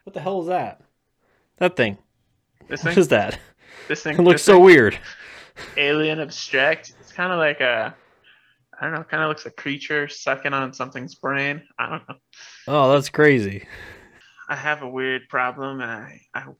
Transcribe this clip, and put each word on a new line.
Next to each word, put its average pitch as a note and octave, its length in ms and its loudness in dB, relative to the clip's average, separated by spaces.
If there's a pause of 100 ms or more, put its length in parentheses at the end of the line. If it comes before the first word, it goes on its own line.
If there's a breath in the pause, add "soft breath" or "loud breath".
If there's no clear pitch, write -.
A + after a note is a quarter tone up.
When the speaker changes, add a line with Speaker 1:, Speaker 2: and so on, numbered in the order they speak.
Speaker 1:
What G3 100 -20
the F3+ 60 -10
hell F#3 220 -6
is E3 60 -8
that? F3 320 -6 (760)
That F3+ 180 -2
thing. G#2+ 200 0 (720)
Speaker 2:
This C3+ 140 -10
Speaker 1:
What E3 120 -2
Speaker 2:
thing? F#3+ 60 6
Speaker 1:
is E3+ 80 4
that? G2 300 0 (480 loud breath)
Speaker 2:
This - 160 -6
thing? D#3 160 -4
Speaker 1:
It F3 40 4
looks F3 200 6
Speaker 2:
This - 40 -6
Speaker 1:
so G3+ 80 10
Speaker 2:
thing? F3+ 100 10
Speaker 1:
weird. C#3+ 340 8 (800 loud breath)
Speaker 2:
Alien D3+ 420 -2
abstract. D3 800 -4
It's - 120 -20
kinda F3+ 240 -6
like D3+ 240 -2
a, A#2+ 340 -2 (880 soft breath)
I C#3 40 -8
don't D#3+ 100 -6
know, D#3 100 -10
kinda D#3 240 -4
looks D3+ 160 -8
like - 120 -18
a - 60 -18
creature C#3+ 460 -6
sucking C#3 440 -6
on C3+ 200 -6
something's C3 420 -12
brain. C#3 480 -6 (160)
I - 100 -6
don't D#3+ 200 -14
know. C3 60 -16 (520 loud breath)
Speaker 1:
Oh, C3+ 260 2
that's C#3+ 180 2
crazy. A#2 560 2 (800 loud breath)
Speaker 2:
I C#3+ 80 -8
have D3 260 -6
a B2+ 60 -10
weird C3 400 -6
problem, C3+ 520 -6
and A#2 100 -10
I, A2+ 300 -16 (140)
I, C3+ 100 -12 (160)